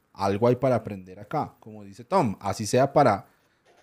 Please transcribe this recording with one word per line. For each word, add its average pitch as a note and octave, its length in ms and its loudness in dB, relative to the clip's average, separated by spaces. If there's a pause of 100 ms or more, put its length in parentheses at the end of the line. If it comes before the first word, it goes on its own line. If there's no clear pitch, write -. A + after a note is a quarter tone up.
(120)
algo G2+ 360 0
hay B2 80 4
para B2+ 200 0
aprender F#2+ 420 -8
acá, A2+ 420 -8
como G#2+ 220 -18
dice G2 220 -20
Tom, D3+ 360 0
así G2+ 260 -6
sea B2+ 260 2
para, A#2+ 340 4 (560)